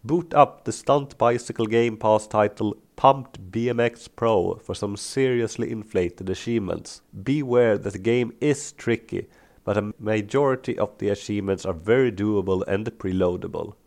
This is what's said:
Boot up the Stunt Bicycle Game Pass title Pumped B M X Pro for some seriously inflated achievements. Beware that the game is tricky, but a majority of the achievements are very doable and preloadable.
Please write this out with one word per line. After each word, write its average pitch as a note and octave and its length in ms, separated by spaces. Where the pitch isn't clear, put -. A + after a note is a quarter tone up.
Boot E3+ 300
up - 300
the A2+ 60
Stunt C#3 460
Bicycle A#2+ 480
Game A2+ 320
Pass G#2+ 300
title G#2 500
Pumped C3 560
B A#2 180
M A#2 100
X A#2 280
Pro F#2+ 500
for - 180
some G2+ 200
seriously A#2+ 760
inflated F#2+ 580
achievements. F#2 720
Beware B2 560
that G2 140
the G2+ 40
game A#2 420
is D3 340
tricky, - 520
but G#2 140
a G#2 200
majority A#2 800
of - 220
the G2+ 100
achievements G2 560
are F#2+ 80
very A2+ 380
doable F#2+ 560
and G2 180
preloadable. F#2 880